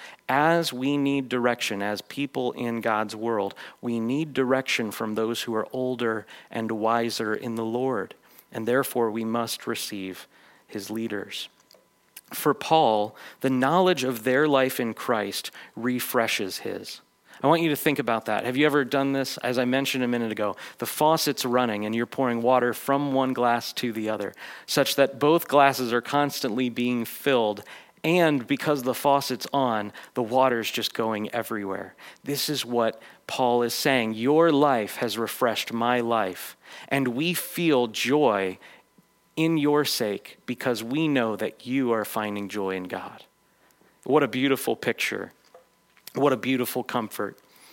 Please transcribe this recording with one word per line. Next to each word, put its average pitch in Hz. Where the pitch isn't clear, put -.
As 160
we 135
need 139
direction 120
as 104
people 131
in 117
God's 107
world, 107
we 117
need 139
direction 127
from 107
those 113
who 113
are 110
older 120
and 113
wiser 110
in 113
the 113
Lord. 117
And 113
therefore, 120
we 113
must 113
receive 98
his 98
leaders. 110
For -
Paul, 110
the 135
knowledge 147
of 123
their 131
life 131
in 113
Christ 104
refreshes 117
his. -
I 143
want 165
you 165
to 143
think 143
about 117
that. 104
Have 123
you 147
ever 143
done 139
this? 135
As 123
I 123
mentioned 131
a 120
minute 117
ago, 104
the 117
faucet's 156
running 120
and 110
you're 117
pouring 120
water 123
from 139
one 131
glass 120
to 120
the 107
other, 101
such -
that 135
both 151
glasses 131
are 120
constantly 131
being 120
filled. 110
And 156
because 143
the 123
faucet's 139
on, 110
the 127
water's 120
just -
going 110
everywhere. 98
This 139
is 139
what 117
Paul 120
is 113
saying. 120
"Your 151
life 139
has 113
refreshed 117
my 120
life, 113
and 135
we 156
feel 147
joy 107
in 160
your 147
sake -
because 120
we 151
know 117
that -
you 127
are 110
finding 104
joy 95
in 92
God." -
What 147
a 131
beautiful 127
picture. -
What 139
a 127
beautiful 123
comfort. 110